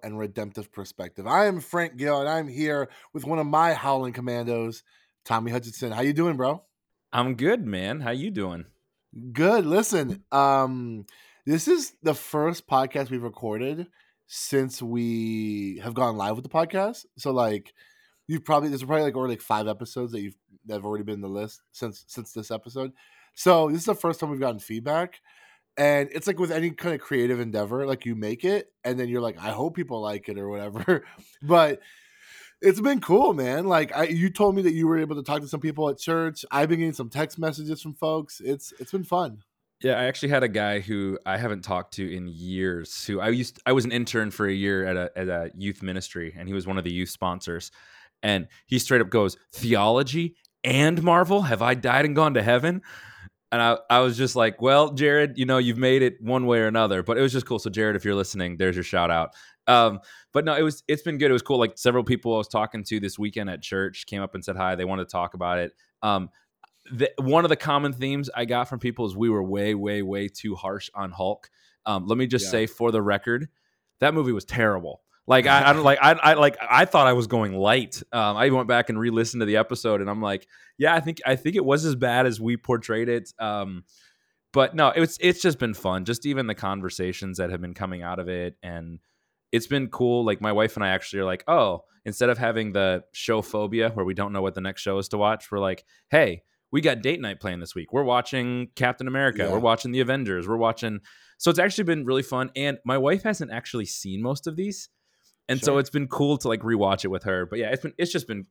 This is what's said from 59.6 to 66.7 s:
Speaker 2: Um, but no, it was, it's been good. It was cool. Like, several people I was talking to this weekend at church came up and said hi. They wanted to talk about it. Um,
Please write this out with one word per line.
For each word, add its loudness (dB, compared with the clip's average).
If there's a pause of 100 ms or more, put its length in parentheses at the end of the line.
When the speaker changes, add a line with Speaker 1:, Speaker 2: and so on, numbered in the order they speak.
Speaker 2:
Um, 6 (340)
but 2
no, 0
it 2
was, -2
it's 0
been -4
good. 4
It 6
was 2
cool. 2
Like, 2
several 2
people 0
I 2
was -6
talking -4
to -4
this -6
weekend -4
at -10
church -6
came -8
up -8
and -10
said -8
hi. -2
They -4
wanted -4
to -20
talk -4
about -2
it. -6 (300)
Um, -2 (600)